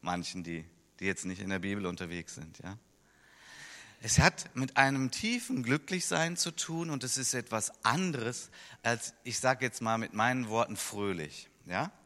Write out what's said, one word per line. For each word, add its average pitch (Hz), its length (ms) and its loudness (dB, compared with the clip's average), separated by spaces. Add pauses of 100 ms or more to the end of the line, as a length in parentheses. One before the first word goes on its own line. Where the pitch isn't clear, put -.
Manchen, 87 420 -4
die, 82 200 -6 (360)
die 92 60 -4
jetzt 95 200 0
nicht 92 160 -6
in 95 80 -6
der 98 100 0
Bibel 98 260 -4
unterwegs 87 500 -6
sind, 80 240 -14
ja? 95 180 -12 (1200)
Es 113 160 4
hat - 380 6
mit 131 220 0
einem 135 340 6
tiefen 240 500 -2
Glücklichsein 165 760 0
zu - 140 0
tun 165 380 -4
und 135 140 -4
es 127 140 -2
ist 131 160 0
etwas 113 500 -2
anderes 127 680 0 (320)
als, 117 320 0 (120)
ich 120 140 -4
sag 127 220 4
jetzt 127 200 -2
mal 113 160 2
mit 113 160 -4
meinen 120 340 2
Worten, 110 300 2
fröhlich, 95 720 -4 (160)
ja? 110 260 -2 (140)